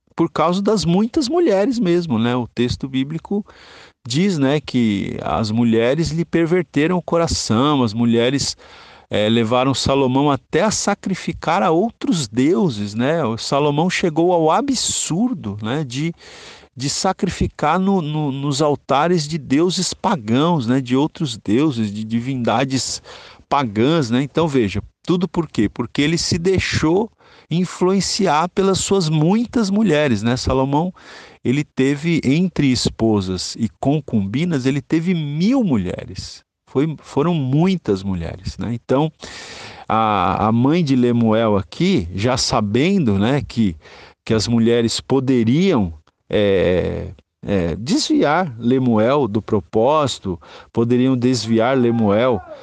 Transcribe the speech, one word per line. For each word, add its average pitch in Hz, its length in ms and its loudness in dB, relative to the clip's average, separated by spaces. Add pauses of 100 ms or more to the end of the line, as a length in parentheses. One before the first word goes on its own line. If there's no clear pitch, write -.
(180)
por 165 120 0
causa 175 320 0
das 202 220 0
muitas 220 460 0
mulheres 240 500 2
mesmo, 170 400 0
né? 120 160 2
O 120 100 -2
texto 123 440 -4
bíblico 151 560 -4 (600)
diz, 165 320 0
né, 139 220 2
que 104 640 0
as 104 280 -2
mulheres 120 600 2
lhe 160 160 -2
perverteram 170 720 0
o 170 40 -2
coração, 143 800 0
as 104 100 -2
mulheres, 120 640 0 (520)
é, 104 180 0
levaram 120 460 2
Salomão 139 580 2
até 151 300 -2
a 208 100 2
sacrificar 190 880 -4
a 190 80 2
outros 170 600 0
deuses, 123 640 0
né? 139 320 0
O 110 120 -2
Salomão 147 520 0
chegou 170 420 0
ao 160 180 2
absurdo, 190 1120 -2
né, 131 220 -2
de, 143 300 -6 (600)
de 131 160 -4
sacrificar - 880 -2
no, 190 240 2
no, 151 300 -2
nos 139 300 -4
altares 147 680 0
de 160 100 -6
deuses 165 560 0
pagãos, 143 720 0
né, 127 140 2
de 127 160 -2
outros 139 420 -2
deuses, 113 540 0
de 107 140 -6
divindades 120 960 -2 (480)
pagãs, 131 600 2
né? 123 140 0
Então 160 240 0
veja, 107 340 0 (240)
tudo 180 220 0
por 165 180 -4
quê? 107 220 0
Porque - 340 -4
ele 160 160 2
se 180 200 -2
deixou 180 720 0 (380)
influenciar 180 960 0
pelas 190 320 0
suas 190 300 0
muitas 196 600 2
mulheres, 151 540 2
né? 120 140 2
Salomão, 139 560 0 (500)
ele 143 220 0
teve, 143 580 0
entre 165 480 2
esposas 104 880 -2
e 113 80 -2 (100)
concubinas, 135 880 -2
ele 139 160 0
teve 165 320 -2
mil 170 520 0
mulheres. - 800 -4 (200)
Foi, 147 360 -2
foram 160 320 -2
muitas 147 680 0
mulheres, 92 560 -6
né? 95 160 -6
Então, 135 380 0 (800)
a, 104 580 2
a 110 60 4
mãe 139 280 2
de 139 140 0
Lemuel 113 640 4
aqui, 147 580 0
já 117 220 0
sabendo, 120 800 0
né, 127 260 2
que, 101 300 -2 (480)
que 113 100 -2
as 110 140 0
mulheres 117 540 2
poderiam, 127 920 2 (360)
é, 87 800 0 (360)
é, 87 300 -2
desviar 151 840 0
Lemuel 123 720 2
do 104 140 -2
propósito, 113 960 -2 (320)
poderiam 123 460 2
desviar 117 600 2
Lemuel 117 640 2 (220)